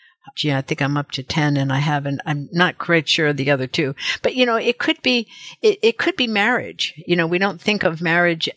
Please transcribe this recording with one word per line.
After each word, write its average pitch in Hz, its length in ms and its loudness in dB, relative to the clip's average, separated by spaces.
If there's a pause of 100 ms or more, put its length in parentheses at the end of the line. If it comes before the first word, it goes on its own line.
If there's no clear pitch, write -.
(360)
Gee, 147 160 -2
I 135 100 0
think 151 200 -4
I'm 143 160 0
up 143 140 -4
to 131 120 -8
ten, 147 320 0
and 135 160 2
I 135 60 0
haven't, 143 480 0
I'm 147 260 -4
not 170 280 2
quite 165 280 2
sure 156 200 2
of 143 100 0
the 143 140 0
other 131 160 0
two. - 260 -2 (300)
But, - 120 0
you 254 100 4
know, 233 100 0
it 233 240 0
could - 240 0
be, 247 240 2 (340)
it, 214 220 4
it 226 160 2
could 370 160 0
be 254 100 0
marriage. 208 680 -2 (100)
You 175 100 2
know, 165 120 0
we 175 100 0
don't 190 240 -2
think 214 220 0
of 165 180 0
marriage 170 560 2